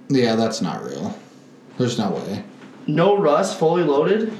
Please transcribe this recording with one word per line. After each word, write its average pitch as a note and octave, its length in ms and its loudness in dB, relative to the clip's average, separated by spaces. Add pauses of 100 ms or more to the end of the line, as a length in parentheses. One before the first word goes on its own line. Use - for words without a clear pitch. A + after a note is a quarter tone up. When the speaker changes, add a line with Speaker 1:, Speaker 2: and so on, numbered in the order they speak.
Speaker 1:
Yeah, A#2+ 280 2
that's A2 260 -2
not - 220 -6
real. C#2 340 -8 (600)
There's B2 200 -2
no G2+ 120 -2
way. E2+ 340 -6 (420)
Speaker 2:
No F3 320 4
rust, D#3+ 400 2
fully E3+ 240 2
loaded? E3 580 2